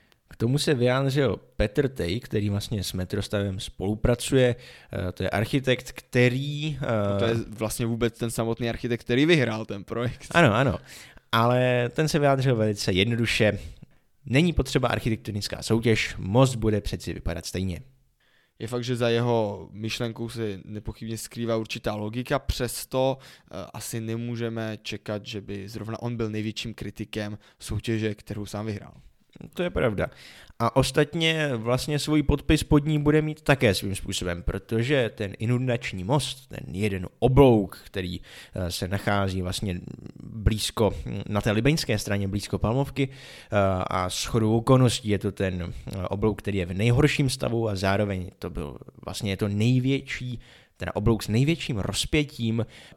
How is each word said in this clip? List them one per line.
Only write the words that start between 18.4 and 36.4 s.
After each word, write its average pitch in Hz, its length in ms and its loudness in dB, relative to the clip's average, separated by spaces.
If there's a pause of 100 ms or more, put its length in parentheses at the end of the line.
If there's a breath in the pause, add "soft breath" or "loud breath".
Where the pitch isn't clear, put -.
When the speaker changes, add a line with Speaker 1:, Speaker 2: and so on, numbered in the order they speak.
Speaker 2:
Je 113 80 -8
fakt, 120 160 -6
že 123 120 -2
za 117 140 2
jeho 117 640 2
myšlenkou 113 580 -6
se 113 360 -6
nepochybně 110 520 -10
skrývá 113 400 -4
určitá 113 380 -4
logika, 117 440 -2
přesto, 131 800 -2
eh, - 560 -16
asi 113 280 -8
nemůžeme 113 800 -6
čekat, 107 440 -8
že 113 160 -8
by 98 280 -10
zrovna 110 320 -10
on 120 160 -6
byl 113 120 -2
největším 107 440 -6
kritikem 104 640 -8 (220 soft breath)
soutěže, 107 560 -2
kterou 104 300 -10
sám 104 200 -8
vyhrál. 104 280 -8 (600)
Speaker 1:
To 180 100 -2
je 175 60 -2
pravda. 110 400 0 (500 loud breath)
A 117 160 2
ostatně 156 800 2
vlastně 123 440 0
svůj 151 240 2
podpis 147 400 2
pod 147 220 4
ní 151 140 2
bude 151 220 4
mít 156 200 -4
také 127 320 4
svým 95 220 -4
způsobem, 87 480 -6
protože 117 720 0
ten 98 240 -6
inundační 120 640 -2
most, - 460 -2